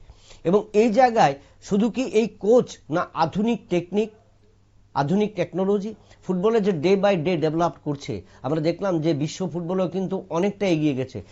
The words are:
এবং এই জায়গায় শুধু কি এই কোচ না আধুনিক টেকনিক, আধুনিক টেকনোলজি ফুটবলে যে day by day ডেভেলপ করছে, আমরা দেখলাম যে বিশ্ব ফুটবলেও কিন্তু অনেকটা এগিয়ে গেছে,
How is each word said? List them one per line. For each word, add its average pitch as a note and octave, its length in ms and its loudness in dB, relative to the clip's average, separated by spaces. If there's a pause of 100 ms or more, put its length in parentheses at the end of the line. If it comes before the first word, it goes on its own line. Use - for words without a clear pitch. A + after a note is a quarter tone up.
(440)
এবং G#3 300 2
এই A3 160 4
জায়গায় A3 460 4 (280)
শুধু G3+ 260 2
কি A3+ 120 -4
এই A3+ 260 2
কোচ - 500 2 (120)
না E3 240 -2
আধুনিক F#3+ 560 -2
টেকনিক, G3 420 -2 (840)
আধুনিক F#3+ 420 0
টেকনোলজি F#3+ 600 -2 (280)
ফুটবলে G#3 380 0
যে G3+ 100 0
day F#3 320 2
by G3+ 120 2 (100)
day G#3+ 120 0
ডেভেলপ D#3+ 360 0 (100)
করছে, C#3 380 -8 (200)
আমরা C3+ 180 -2
দেখলাম E3+ 420 -2
যে D#3+ 120 0
বিশ্ব D#3 360 -4
ফুটবলেও F3 380 -4
কিন্তু F#3 420 -6
অনেকটা G3+ 380 -2
এগিয়ে D3+ 260 2
গেছে, B2 380 -6